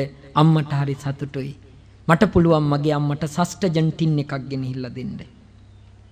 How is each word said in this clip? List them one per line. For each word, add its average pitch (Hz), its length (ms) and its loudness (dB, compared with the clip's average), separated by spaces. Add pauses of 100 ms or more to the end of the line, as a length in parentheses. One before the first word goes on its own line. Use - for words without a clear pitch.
(360)
අම්මට 151 360 4
හරි 139 220 -2
සතුටුයි. 139 600 -8 (520)
"මට 165 180 4
පුළුවන් 165 380 4
මගේ 147 280 2
අම්මට 147 340 -2
සස්ටජන් 160 640 -2
ටින් 156 300 0
එකක් 139 280 -6
ගෙනහිල්ලා 131 420 -8
දෙන්න. 123 300 -10 (920)